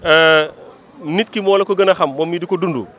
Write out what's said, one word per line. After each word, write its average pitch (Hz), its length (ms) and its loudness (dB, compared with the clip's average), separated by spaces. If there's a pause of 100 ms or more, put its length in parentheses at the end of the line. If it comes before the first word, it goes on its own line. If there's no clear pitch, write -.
euh, 160 440 4 (540)
nit 175 280 -4
ki 220 100 -6
moo 196 160 2
la 196 80 2
ko 196 100 -4
gën 190 140 2
a 185 60 4
xam, 151 180 -2
moom 156 160 -4
mi 170 100 -6
di 170 60 -8
ko 180 140 -6
dund. 160 260 -4 (140)